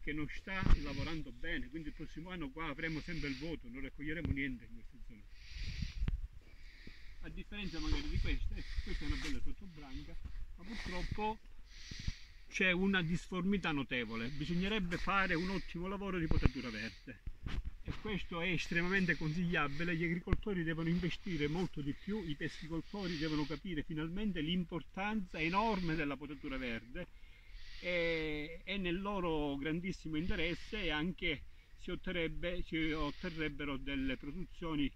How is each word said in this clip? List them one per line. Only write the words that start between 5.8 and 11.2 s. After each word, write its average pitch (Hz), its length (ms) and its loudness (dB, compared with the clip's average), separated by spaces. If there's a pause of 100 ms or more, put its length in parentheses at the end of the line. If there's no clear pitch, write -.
A 165 80 -4
differenza 180 500 -6
magari 151 300 2
di - 100 2
queste, 143 440 2 (200)
questa 139 200 -2
è 147 40 0
una 143 140 2
bella - 200 2
sottobranca, 151 760 -2 (400)
ma - 80 -12
purtroppo 208 720 -2 (1120)